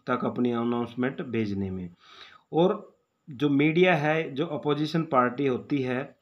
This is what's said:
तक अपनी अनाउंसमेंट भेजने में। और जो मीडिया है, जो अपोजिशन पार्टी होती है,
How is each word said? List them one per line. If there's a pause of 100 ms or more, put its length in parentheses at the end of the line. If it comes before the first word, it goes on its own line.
तक
अपनी
अनाउंसमेंट
भेजने
में। (640)
और (340)
जो
मीडिया
है,
जो
अपोजिशन
पार्टी
होती
है,